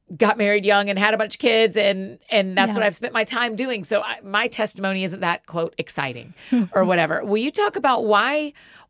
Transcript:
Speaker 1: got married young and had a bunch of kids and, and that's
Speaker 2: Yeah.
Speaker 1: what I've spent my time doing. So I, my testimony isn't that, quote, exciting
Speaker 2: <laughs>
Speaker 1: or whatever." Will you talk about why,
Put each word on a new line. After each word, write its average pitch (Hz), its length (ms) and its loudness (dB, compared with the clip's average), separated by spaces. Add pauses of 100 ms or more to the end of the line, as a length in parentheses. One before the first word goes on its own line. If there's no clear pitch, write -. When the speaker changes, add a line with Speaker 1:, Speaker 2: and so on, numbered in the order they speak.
(160)
Speaker 1:
got 214 220 2
married 208 260 2
young 202 240 4
and 196 100 0
had 208 160 4
a 214 40 0
bunch 220 160 -2
of - 60 -10
kids 226 360 4
and, 202 440 0 (100)
and 190 260 2
that's 220 140 4
Speaker 2:
Yeah. 208 40 -2
Speaker 1:
what 214 120 2
I've 190 80 0
spent - 180 -8
my 220 120 0
time 233 320 -4
doing. 240 260 -4
So 208 200 0
I, 233 200 -8
my 208 240 -2
testimony 196 560 -4
isn't 190 180 -6
that, 175 260 -4
quote, 165 320 -6
exciting 123 540 -8 (200)
Speaker 2:
<laughs> 226 200 0
Speaker 1:
or 190 120 4
whatever." 170 400 0
Will 208 140 0
you 262 120 -2
talk 415 240 -2
about 247 300 0
why, 262 480 0 (380)